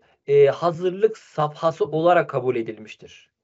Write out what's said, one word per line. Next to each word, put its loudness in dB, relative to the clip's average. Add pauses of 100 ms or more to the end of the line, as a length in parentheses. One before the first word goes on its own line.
(280)
e, 6
hazırlık -2
safhası -4
olarak 2
kabul -4
edilmiştir. -12 (120)